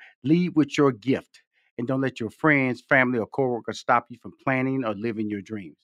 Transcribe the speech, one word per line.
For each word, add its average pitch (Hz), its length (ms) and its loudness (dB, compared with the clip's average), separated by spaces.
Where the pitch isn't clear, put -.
lead 160 320 2
with 147 240 2
your 143 140 4
gift 113 500 -4
and 120 100 -6
don't 135 140 -2
let 127 180 -4
your 110 120 -6
friends, 135 580 2
family, 127 300 4
or 101 80 -2
coworkers 120 500 -4
stop 120 320 0
you 120 100 -16
from 92 140 -18
planning 135 400 -2
or 110 120 -4
living 107 340 -4
your 101 120 -6
dreams. 92 420 -14